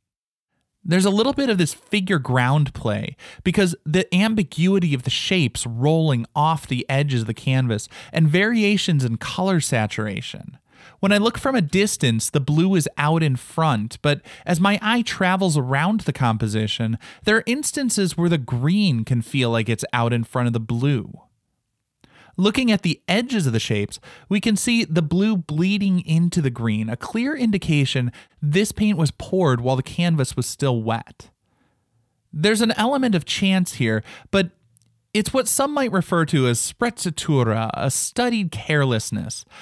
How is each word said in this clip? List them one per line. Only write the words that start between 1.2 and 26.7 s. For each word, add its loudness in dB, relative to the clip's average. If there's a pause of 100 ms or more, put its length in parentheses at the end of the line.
bit 0
of 2
this 2
figure -2
ground 2
play -4 (260)
because 2 (100)
the 0
ambiguity 2
of -2
the -4
shapes -2
rolling 0
off 0
the -2
edges 0
of -4
the -4
canvas -2 (240)
and 4
variations 2
in -2
color 0
saturation. -4 (440)
When 2
I 4
look 0
from -2
a 2
distance, 0
the -2
blue 2
is 2 (100)
out 2
in 0
front, -2
but 0 (240)
as 0
my 2
eye 0
travels 0
around 0
the -2
composition, -2 (280)
there 4
are 0
instances -2
where 2
the 2
green 0
can 0
feel 0
like 0
it's -2
out 2
in 0
front -2
of 0
the -2
blue. -2 (1300)
Looking 2
at 2
the -2
edges 0
of 2
the 0
shapes, -4 (300)
we 0
can 0
see 0
the 0
blue 2
bleeding 0
into 2
the 2
green, -2